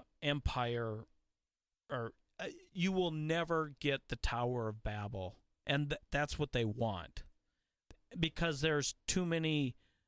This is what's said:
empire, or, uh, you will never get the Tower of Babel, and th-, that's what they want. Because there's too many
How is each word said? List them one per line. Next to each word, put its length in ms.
empire, 840
or, 220
uh, 80
you 180
will 200
never 680
get 300
the 80
Tower 500
of 160
Babel, 540
and 260
th-, 100
that's 260
what 140
they 140
want. 580
Because 420
there's 340
too 180
many 500